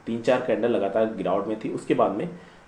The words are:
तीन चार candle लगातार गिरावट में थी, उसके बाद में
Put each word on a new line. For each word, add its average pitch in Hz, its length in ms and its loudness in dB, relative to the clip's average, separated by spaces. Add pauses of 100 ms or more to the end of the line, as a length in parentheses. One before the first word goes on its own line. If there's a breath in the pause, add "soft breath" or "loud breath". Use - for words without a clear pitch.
तीन 117 160 -4
चार 127 260 2
candle 110 220 2
लगातार 104 440 2
गिरावट 95 340 0
में 110 120 -4
थी, 135 100 -6
उसके - 240 -2
बाद 110 180 4
में 131 180 -4 (380 loud breath)